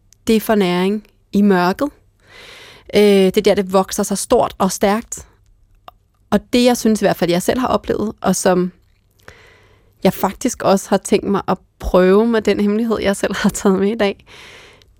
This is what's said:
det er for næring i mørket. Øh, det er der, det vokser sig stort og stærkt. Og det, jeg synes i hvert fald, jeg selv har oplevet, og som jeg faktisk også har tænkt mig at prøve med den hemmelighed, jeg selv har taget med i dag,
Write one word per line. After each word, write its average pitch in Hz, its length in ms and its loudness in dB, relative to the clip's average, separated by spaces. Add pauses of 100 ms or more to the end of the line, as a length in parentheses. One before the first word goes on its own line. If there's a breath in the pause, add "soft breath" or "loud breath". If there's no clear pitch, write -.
(260)
det 220 100 2
er 208 40 0
for 226 140 -2
næring 190 520 -2 (260)
i 202 100 2
mørket. 196 460 2 (1080 loud breath)
Øh, 208 60 4
det 196 340 4
er 214 60 2
der, 202 120 4
det 185 180 -4
vokser 190 300 0
sig 196 160 -4
stort - 400 0
og 190 140 0
stærkt. - 540 -4 (1040)
Og 208 100 2 (120)
det, 247 120 4
jeg 247 120 4
synes 214 260 0
i - 20 2
hvert 175 120 2
fald, 170 140 -2
jeg 175 120 0
selv - 180 -2
har 247 80 -2
oplevet, - 520 -4
og 185 160 0
som 180 360 0 (1300 soft breath)
jeg 190 80 2
faktisk - 500 -4
også 190 280 0
har 202 60 0
tænkt - 300 -2
mig 196 220 -2
at 190 100 -2 (200)
prøve 190 480 2
med 226 160 0
den 202 180 0
hemmelighed, 214 400 -2
jeg 196 160 -2
selv 202 180 -4
har 190 160 0
taget 190 280 0
med 196 100 0
i 226 100 -4
dag, 196 260 -4 (760 loud breath)